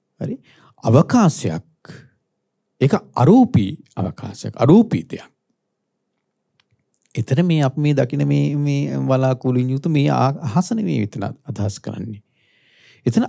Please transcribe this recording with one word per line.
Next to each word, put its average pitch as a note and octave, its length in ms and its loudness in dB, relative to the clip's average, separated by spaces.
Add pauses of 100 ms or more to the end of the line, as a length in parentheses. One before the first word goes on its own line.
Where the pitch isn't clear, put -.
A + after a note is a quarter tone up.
(220)
හරි. - 140 -8 (480)
අවකාශයක්. B2+ 800 2 (1160)
ඒක C3+ 120 2 (180)
අරූපී C#3+ 600 4 (200)
අවකාශයක්. G2 640 -10
අරූපීතයක්. D3+ 680 2 (1900)
එතන B2+ 260 -2
මේ D#3+ 220 2
අපි C3+ 180 -2
මේ D3 140 2
දකින C3+ 280 -2
මේ, C#3+ 340 0
මේ C#3+ 420 -2
වලාකුළුන් C3 680 0
යුතු C#3 200 -4
මේ D3 200 0
ආ-, C3 320 0
අහස E3+ 300 -2
නෙවෙයි F#3+ 280 -2
මෙතන G2+ 240 -6
අදහස් G#2 560 -8
කරන්නේ. G#2 420 -12 (840)
එතන B2+ 240 2